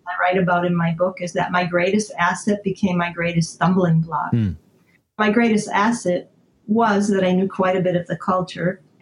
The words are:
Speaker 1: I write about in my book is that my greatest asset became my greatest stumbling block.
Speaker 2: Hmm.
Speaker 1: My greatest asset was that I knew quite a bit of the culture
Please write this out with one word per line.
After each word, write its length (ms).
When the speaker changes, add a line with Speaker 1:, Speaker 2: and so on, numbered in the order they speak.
Speaker 1:
I 160
write 200
about 220
in 120
my 180
book 260
is 120
that 200
my 120
greatest 540
asset 440
became 340
my 160
greatest 420
stumbling 460
block. 300
Speaker 2:
Hmm. 220
Speaker 1:
My 120
greatest 380
asset 640
was 420
that 160
I 80
knew 160
quite 280
a 40
bit 160
of 100
the 100
culture 640